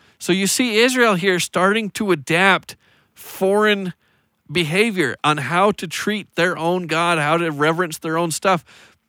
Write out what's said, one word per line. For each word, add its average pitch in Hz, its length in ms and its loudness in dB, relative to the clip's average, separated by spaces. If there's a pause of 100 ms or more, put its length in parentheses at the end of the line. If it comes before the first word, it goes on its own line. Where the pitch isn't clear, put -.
(180)
So - 140 -2
you 190 140 0
see 233 300 0
Israel 240 380 4
here 180 240 2
starting 196 520 0
to 202 220 -2
adapt 175 640 0 (380)
foreign 202 800 0 (580)
behavior 175 720 -2
on 151 140 0
how 175 360 0
to - 140 -8
treat 202 480 -6
their 170 220 0
own 175 300 -2
God, 165 320 0
how 151 180 0
to 170 140 0
reverence 156 480 -2
their 160 180 -4
own 170 140 0
stuff. 185 340 0 (440)